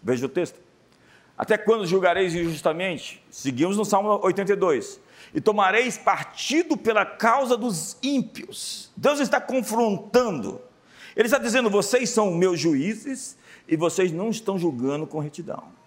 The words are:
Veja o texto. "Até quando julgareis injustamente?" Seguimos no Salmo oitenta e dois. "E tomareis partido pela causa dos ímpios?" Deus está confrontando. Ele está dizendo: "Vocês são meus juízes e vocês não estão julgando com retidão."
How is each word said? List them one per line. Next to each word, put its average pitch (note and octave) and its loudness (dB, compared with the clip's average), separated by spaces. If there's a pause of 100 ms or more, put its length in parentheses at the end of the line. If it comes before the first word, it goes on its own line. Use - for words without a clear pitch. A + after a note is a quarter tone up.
Veja B2 -2
o - -4
texto. - -4 (760)
"Até G#3 0
quando G#3+ 2
julgareis F3+ 2
injustamente?" E3 -4
Seguimos D3 -2
no G#3+ 0
Salmo G#3 2
oitenta F#3+ 0
e G3 2
dois. E3 0 (320)
"E D3 -4
tomareis G#3 2
partido D4+ 0
pela G#3+ 2
causa A#3+ 2
dos G#3 -6
ímpios?" - -6
Deus C#4+ 2
está C4+ 2
confrontando. A3 0 (560)
Ele A#3 4
está B3+ 4
dizendo: A#3 2
"Vocês A#3 2
são G#3 2
meus F3 2
juízes E3+ -2 (300)
e D#3+ 2
vocês E3+ 2
não F#3 -4
estão G3 -4
julgando D3 -2
com D#3 -8
retidão." - -10 (100)